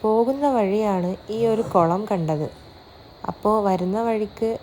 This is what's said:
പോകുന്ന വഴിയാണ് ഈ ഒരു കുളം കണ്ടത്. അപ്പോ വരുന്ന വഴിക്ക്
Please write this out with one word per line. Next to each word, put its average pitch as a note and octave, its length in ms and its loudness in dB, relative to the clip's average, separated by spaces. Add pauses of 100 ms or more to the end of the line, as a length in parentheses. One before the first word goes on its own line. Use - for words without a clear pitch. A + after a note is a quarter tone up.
പോകുന്ന A#3 440 2 (100)
വഴിയാണ് G3 560 0 (240)
ഈ - 20 -4 (140)
ഒരു A3 120 0 (100)
കുളം F3 360 4
കണ്ടത്. D#3 360 -2 (840)
അപ്പോ G#3+ 200 0 (160)
വരുന്ന F#3 400 0
വഴിക്ക് A3 420 -2 (140)